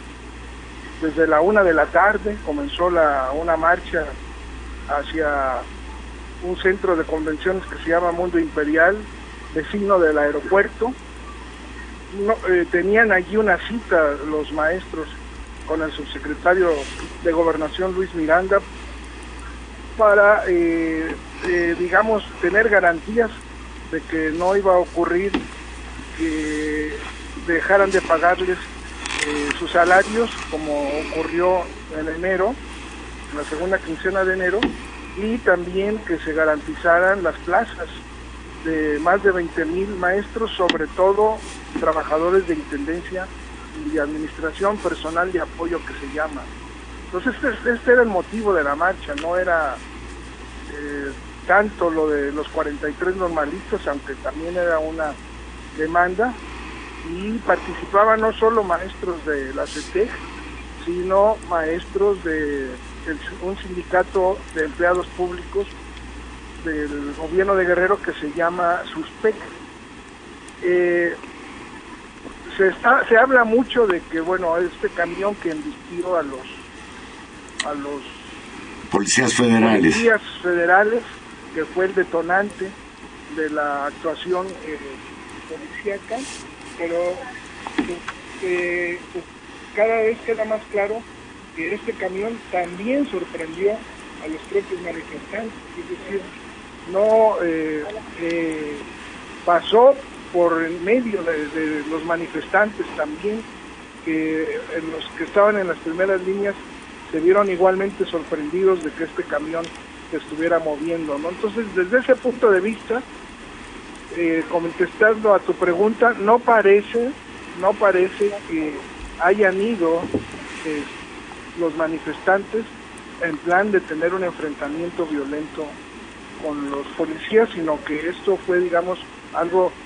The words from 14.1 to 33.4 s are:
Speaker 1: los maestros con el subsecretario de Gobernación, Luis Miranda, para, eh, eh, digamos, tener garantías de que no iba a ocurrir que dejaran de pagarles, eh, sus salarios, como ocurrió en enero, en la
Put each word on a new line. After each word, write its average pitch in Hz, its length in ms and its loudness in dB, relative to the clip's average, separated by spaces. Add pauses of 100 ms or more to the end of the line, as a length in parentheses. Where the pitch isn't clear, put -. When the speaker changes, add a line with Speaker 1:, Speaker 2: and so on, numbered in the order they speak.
Speaker 1:
los 151 240 -2
maestros 160 560 -2 (600)
con 160 160 -2
el 156 80 -4
subsecretario 156 800 0 (540)
de 170 80 4
Gobernación, 160 600 0
Luis 185 220 -2
Miranda, 175 440 4 (1400)
para, 208 500 8
eh, 165 680 2 (340)
eh, 170 300 2
digamos, 196 460 2 (180)
tener 202 280 4
garantías 196 600 4 (640)
de 160 100 -4
que 156 300 -2
no 175 260 2
iba 190 160 6
a 180 40 8
ocurrir 180 540 2 (840)
que 151 800 -2 (500)
dejaran 190 460 6
de 190 100 4
pagarles, 175 560 4 (720)
eh, 147 220 -2 (100)
sus 170 100 -4
salarios, 202 600 4 (180)
como 151 400 -2 (220)
ocurrió 170 480 2 (400)
en 156 80 -4
enero, 185 480 0 (760)
en 143 60 -6
la 147 60 -4